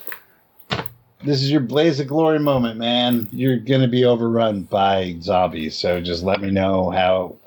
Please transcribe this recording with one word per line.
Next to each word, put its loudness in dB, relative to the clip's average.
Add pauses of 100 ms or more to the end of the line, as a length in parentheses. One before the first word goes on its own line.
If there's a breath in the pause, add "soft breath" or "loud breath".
(1200 soft breath)
This 0
is -2
your 2
blaze 2
of -6
glory 2
moment, 0
man. 0
You're 0
gonna 2
be 2
overrun 2
by 0
zombies, 0
so -2
just -6
let 0
me -4
know 0
how, 0 (120)